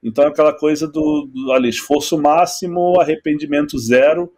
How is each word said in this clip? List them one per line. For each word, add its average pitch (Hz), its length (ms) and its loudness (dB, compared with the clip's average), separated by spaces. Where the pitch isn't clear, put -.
Então 117 220 0
é 151 40 2
aquela 151 240 2
coisa 151 360 -2
do, 151 440 -2
do, 131 180 -6
olha, 127 180 2
esforço 147 520 -2
máximo, 175 800 0
arrependimento 147 800 -2
zero 139 600 2